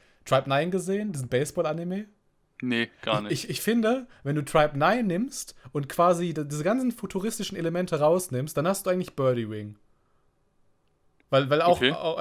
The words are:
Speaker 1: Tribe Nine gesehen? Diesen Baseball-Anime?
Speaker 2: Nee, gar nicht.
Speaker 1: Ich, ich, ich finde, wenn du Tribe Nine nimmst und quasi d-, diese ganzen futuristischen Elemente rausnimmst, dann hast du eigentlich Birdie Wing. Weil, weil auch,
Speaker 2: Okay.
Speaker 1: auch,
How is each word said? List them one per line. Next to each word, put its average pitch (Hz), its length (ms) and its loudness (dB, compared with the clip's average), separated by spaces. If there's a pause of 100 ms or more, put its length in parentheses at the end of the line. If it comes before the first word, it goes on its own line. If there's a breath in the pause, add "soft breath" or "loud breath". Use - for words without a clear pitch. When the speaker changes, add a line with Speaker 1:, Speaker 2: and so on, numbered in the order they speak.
(240 soft breath)
Speaker 1:
Tribe 135 260 2
Nine 147 200 2
gesehen? 190 420 -2
Diesen 135 160 -6
Baseball-Anime? 165 800 -2 (540)
Speaker 2:
Nee, 117 300 0 (100)
gar 107 220 0
nicht. 104 100 -4
Speaker 1:
Ich, - 120 -4
ich, - 60 -12
ich 143 120 -6
finde, 233 440 0 (160 soft breath)
wenn 143 140 -2
du 147 80 -2
Tribe 151 320 2
Nine 190 280 2
nimmst 202 500 -4 (180 soft breath)
und 139 160 -4
quasi 175 460 2
d-, 151 100 -4
diese 147 180 -6
ganzen 240 300 0
futuristischen 196 640 -6
Elemente 170 440 -2
rausnimmst, 151 540 2
dann 147 140 0
hast 196 160 -2
du 190 60 0
eigentlich 180 260 -2
Birdie 123 320 2
Wing. 104 280 -10 (1500)
Weil, 139 180 4
weil 147 140 4
auch, 170 140 6
Speaker 2:
Okay. 135 160 4
Speaker 1:
auch, 165 280 -2